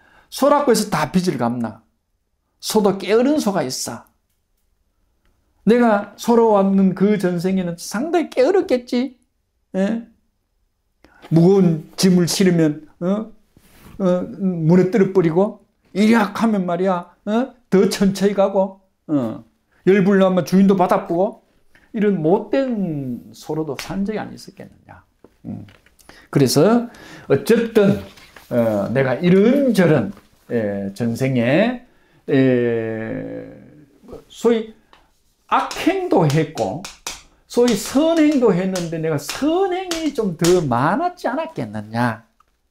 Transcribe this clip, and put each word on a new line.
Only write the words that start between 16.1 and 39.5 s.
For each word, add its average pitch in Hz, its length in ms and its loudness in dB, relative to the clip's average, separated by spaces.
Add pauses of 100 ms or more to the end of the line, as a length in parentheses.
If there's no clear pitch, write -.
하면 208 240 0
말이야, 180 480 -4 (100)
어? 233 300 -4 (140)
더 190 200 4
천천히 196 460 0
가고, 196 460 0 (260)
어. 117 380 -4 (420)
열불 196 320 4
나면 185 260 2
주인도 190 320 4
받아보고, 185 680 0 (480)
이런 202 300 0
못된 175 1120 -2
소로도 151 480 -8
산 190 240 -6
적이 208 160 -6
안 117 120 -12
있었겠느냐. - 720 -20 (420)
음. 107 200 -14 (640)
그래서 160 580 2 (400)
어쨌든, 220 720 2 (500)
어, 110 420 0
내가 131 220 0
이런저런, 185 1000 2 (380)
예, 101 440 -4
전생에, 131 920 -2 (420)
예, 113 1200 -2 (760)
소위 226 460 -2 (760)
악행도 269 800 0
했고, 147 560 -4 (640)
소위 240 280 2
선행도 294 800 2
했는데 175 440 -4
내가 160 200 -2
선행이 339 960 -4